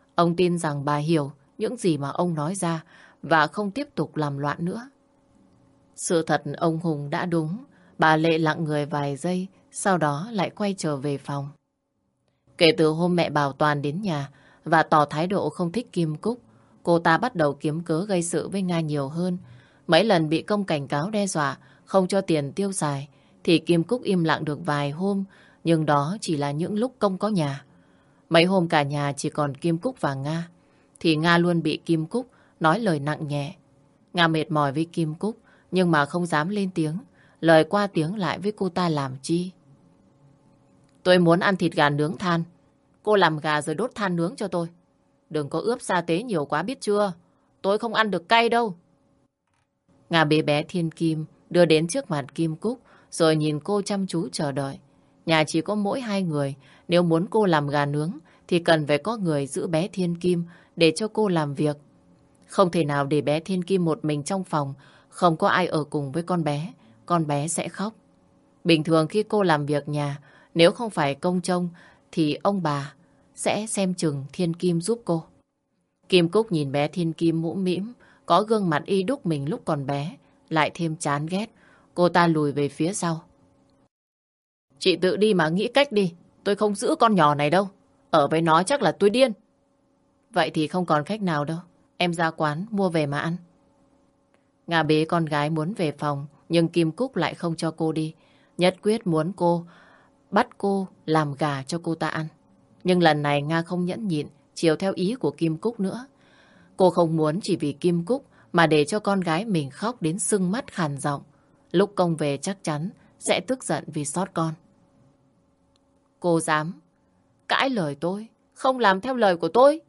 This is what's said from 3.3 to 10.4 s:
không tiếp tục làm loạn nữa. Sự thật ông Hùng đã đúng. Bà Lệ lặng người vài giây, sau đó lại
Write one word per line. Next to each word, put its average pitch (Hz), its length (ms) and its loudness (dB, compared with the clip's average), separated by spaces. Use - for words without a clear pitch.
không 208 240 -6
tiếp 285 240 -8
tục - 220 -4
làm 147 220 -4
loạn 147 260 -4
nữa. 226 240 -6
Sự 165 280 0
thật 151 200 0
ông 160 220 0
Hùng 147 320 -4
đã 156 160 -4
đúng. 170 380 -2
Bà 156 180 6
Lệ 160 220 2
lặng 160 260 0
người 147 220 -2
vài 143 300 -4
giây, 185 300 -4
sau 190 280 0
đó 151 340 -2
lại 185 180 -2